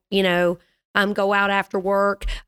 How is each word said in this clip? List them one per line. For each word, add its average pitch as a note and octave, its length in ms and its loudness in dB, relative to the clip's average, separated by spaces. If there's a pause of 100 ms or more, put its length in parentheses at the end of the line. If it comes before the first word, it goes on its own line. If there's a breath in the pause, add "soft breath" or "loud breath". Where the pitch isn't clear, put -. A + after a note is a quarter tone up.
(100)
you G3 120 0
know, F3 360 2 (360 soft breath)
um, G3+ 200 2
go G3+ 180 0
out G3+ 180 2
after G3 280 -2
work, G3 480 0 (220 loud breath)